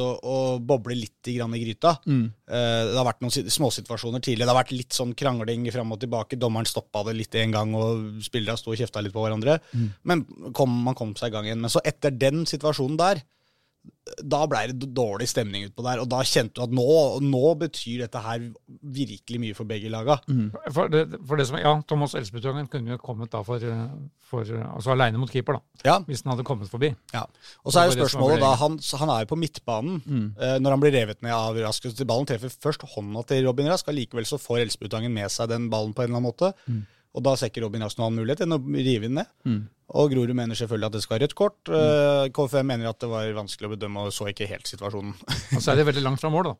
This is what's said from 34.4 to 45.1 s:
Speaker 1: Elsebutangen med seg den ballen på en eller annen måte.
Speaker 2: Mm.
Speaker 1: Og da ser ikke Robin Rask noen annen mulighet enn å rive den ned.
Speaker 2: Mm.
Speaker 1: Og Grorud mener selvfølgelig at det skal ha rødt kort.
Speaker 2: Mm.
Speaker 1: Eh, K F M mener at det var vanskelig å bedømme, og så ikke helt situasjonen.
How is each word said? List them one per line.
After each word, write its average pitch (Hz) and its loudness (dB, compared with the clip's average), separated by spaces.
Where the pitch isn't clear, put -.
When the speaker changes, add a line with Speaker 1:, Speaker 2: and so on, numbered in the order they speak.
Speaker 1:
Elsebutangen 113 -4
med 101 -2
seg 117 -2
den 117 -2
ballen 110 -2
på 131 -2
en 117 -2
eller 120 -2
annen 123 0
måte. 190 2
Speaker 2:
Mm. 110 -2
Speaker 1:
Og 127 -6
da 135 4
ser 117 -2
ikke 113 -6
Robin 110 -4
Rask 107 -6
noen 113 0
annen 113 0
mulighet 147 0
enn 165 0
å 151 2
rive 131 0
den 127 -2
ned. 180 -2
Speaker 2:
Mm. 104 0
Speaker 1:
Og 147 4
Grorud 123 2
mener 117 -2
selvfølgelig 107 -2
at 107 -4
det 107 -4
skal 113 -2
ha 131 2
rødt - -2
kort. 208 2
Speaker 2:
Mm. 165 -2
Speaker 1:
Eh, 143 4
K 143 0
F 117 -4
M 135 4
mener 117 0
at 113 -6
det 120 -4
var 110 -2
vanskelig 107 -8
å 104 -6
bedømme, 101 -6
og 101 -4
så 104 -6
ikke 101 -6
helt 98 -8
situasjonen. 101 -8